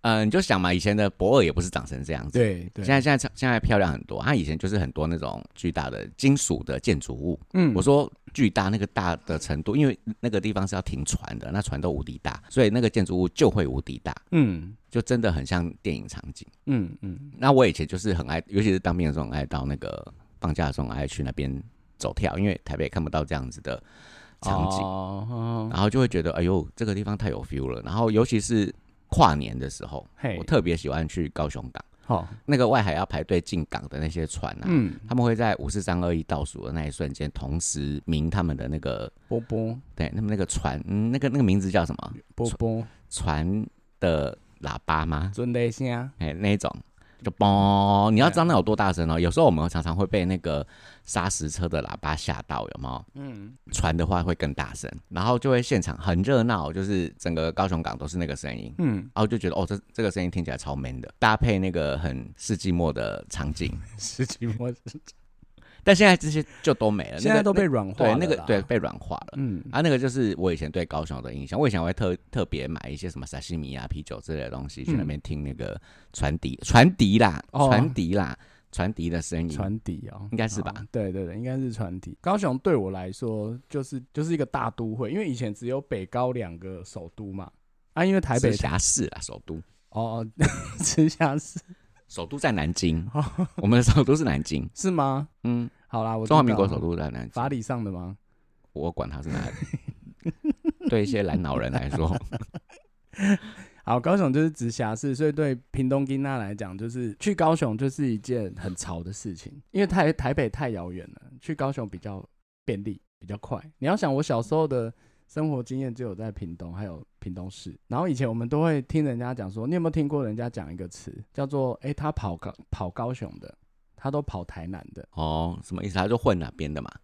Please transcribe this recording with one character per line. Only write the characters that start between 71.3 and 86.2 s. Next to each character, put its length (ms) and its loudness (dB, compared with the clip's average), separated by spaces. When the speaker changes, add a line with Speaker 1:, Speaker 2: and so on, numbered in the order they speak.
Speaker 1:
印 140 -8
象。 120 -4
我 80 4
以 40 4
前 120 0
会 80 0
特-， 240 0
特 140 -2
别 240 -6
买 100 -6
一 40 -8
些 140 -8
什 100 -10
么 80 -10
沙 140 -12
西 160 -8
米 180 -6
啊、 140 -10
啤 140 -6
酒 180 -12
之 140 -8
类 80 -4
的 80 -8
东 180 -8
西， 160 -12
去 80 -2
那 120 0
边 180 -4
听 200 -6
那 120 -6
个 260 -10
船 260 0
笛， 220 -4
Speaker 2:
嗯。 60 -14
Speaker 1:
船 300 8
笛 220 6
啦， 240 4
Speaker 2:
哦。 160 4
Speaker 1:
船 260 4
笛 180 0
啦， 260 -2
船 220 -2
笛 160 -2
的 140 0
声 180 -4
音。 80 -2
Speaker 2:
船 320 -4
笛 320 -8
哦。 200 -12
Speaker 1:
应 40 -2
该 100 0
是 140 -4
吧？ 160 -4
Speaker 2:
哦， 160 -12
对， 180 -2
对， 140 -4
对， 100 -8
应 80 -8
该 140 -4
是 160 -4
船 260 -6
笛。 220 -12
高 160 0
雄 220 0
对 180 2
我 140 0
来 200 -8
说 560 -6
就 160 -6
是， 200 -8
就 100 -4
是 120 0
一 20 0
个 80 0
大 280 -2
都 220 -6
会， 160 -4
因 60 -4
为 100 -2
以 80 -2
前 180 -4
只 140 -10
有 140 -2
北 240 -6
高 280 -2